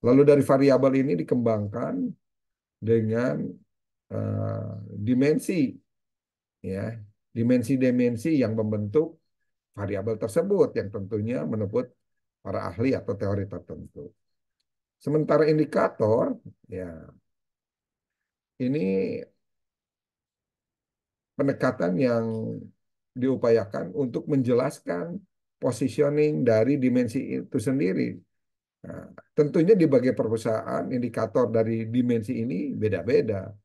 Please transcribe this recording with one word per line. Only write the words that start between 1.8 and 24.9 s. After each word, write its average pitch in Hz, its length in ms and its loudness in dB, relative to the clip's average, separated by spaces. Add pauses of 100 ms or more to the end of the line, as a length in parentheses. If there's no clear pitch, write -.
dengan, 113 640 0 (640)
eh, 104 680 -6 (220)
dimensi, 135 800 0 (880)
ya, 101 320 -6 (400)
dimensi-dimensi 123 1040 2
yang 110 160 0
membentuk 107 640 -2 (580)
variabel 101 400 -4
tersebut 170 560 0
yang 101 160 -4
tentunya 107 560 -4
menurut 110 400 -4 (560)
para 98 280 -6
ahli 117 260 0
atau - 180 -6
teori 101 320 -2
tertentu. - 640 -14 (880)
Sementara 151 480 2
indikator, 151 880 2 (320)
ya, 92 240 -10 (1700)
ini 151 640 -2 (2250)
pendekatan 151 560 0
yang 120 300 0 (880)
diupayakan 117 800 0
untuk 139 320 -4
menjelaskan 151 960 0 (400)